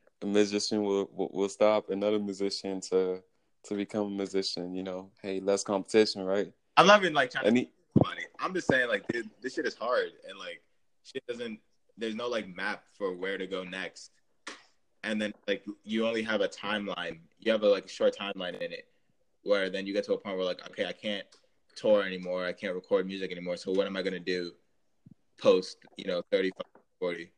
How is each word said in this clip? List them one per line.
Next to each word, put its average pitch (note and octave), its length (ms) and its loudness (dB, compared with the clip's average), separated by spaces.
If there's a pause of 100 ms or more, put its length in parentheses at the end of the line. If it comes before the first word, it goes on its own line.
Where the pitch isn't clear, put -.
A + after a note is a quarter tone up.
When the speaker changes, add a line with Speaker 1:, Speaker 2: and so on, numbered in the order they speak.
(220)
Speaker 1:
a G#2+ 40 -6
musician G#2 580 2
will, G2 300 0
will, F#2+ 180 -4
will F#2+ 180 0
stop G#2+ 400 4
another G#2 300 2
musician G2 640 -4
to, F#2 400 0 (420)
to - 120 -8
become G2+ 320 -2
a - 20 -4
musician, F#2+ 640 -4
you F#2 100 -6
know? F#2+ 280 -10 (100)
Hey, G2 180 -4
less G2 240 2
competition, G2+ 600 4
right? F#2+ 280 0 (240)
Speaker 2:
I'm E3 120 8
not G#3 140 10
even, E3+ 120 0
like, C3+ 180 2
trying C3+ 140 -2
Speaker 1:
Any A#2 200 4
Speaker 2:
to - 20 -12
be - 360 2
funny. E2+ 180 -8 (180)
I'm E3+ 140 -4
just F3 140 -4
saying, B2+ 220 4
like, G2+ 180 -2
dude, A2+ 220 -4 (120)
this B2+ 120 -8
shit C#3+ 140 -2
is - 80 -6
hard, A2 340 0 (180)
and, G2 120 -14
like, F2 240 -14 (400)
shit - 240 -12
doesn't, A#2 320 -8 (400)
there's A2 160 -4
no, A#2+ 120 -6
like, A2+ 280 -4
map F#2+ 280 -4 (100)
for F#2+ 220 -4
where F#2+ 220 -4
to F#2+ 80 -6
go F#2 180 -6
next. F2+ 460 -10 (960)
And G#2+ 180 -2
then, G#2 120 -4 (140)
like, G2+ 160 -2 (200)
you A2 240 0
only A2+ 160 0
have A2 180 2
a F#2 60 2
timeline. F#2+ 720 -6 (180)
You A2 140 0
have G#2+ 100 2
a, G#2 60 4
like, G2 180 4
a - 40 -18
short - 280 2
timeline F#2+ 420 -6
in E2+ 120 -6
it, - 160 -12 (560)
where G2 260 2
then F#2+ 160 -4
you G2 80 -4
get G2+ 120 0
to G#2 80 0
a F#2+ 40 0
point F#2+ 200 -6
where, F#2 100 0
like, F2+ 240 -6
okay, G#2 140 -4
I F2+ 80 -6
can't G#2 320 -6 (500)
tour G#2 280 4
anymore. F2+ 400 -4
I F2+ 100 -2
can't F#2+ 200 -6
record F#2 320 0
music F#2+ 260 -6
anymore. F2+ 260 -6
So F#2+ 140 -6
what G2 140 2
am F#2+ 100 -4
I F#2 60 -2
gonna F2+ 180 -4
do F2 340 -4 (840)
post, F#2 380 4 (180)
you - 100 -10
know, F2 260 -2
thirty-five, F#2+ 340 0 (340)
forty? E2+ 380 -6